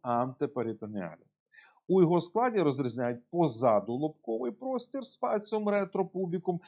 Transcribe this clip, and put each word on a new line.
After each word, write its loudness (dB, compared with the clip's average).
антеперитонеаль. -4
У 6
його 6
складі 0
розрізняють -2
позаду 2
лобковий -4
простір, -8
спаціум -2
ретропубікум, -2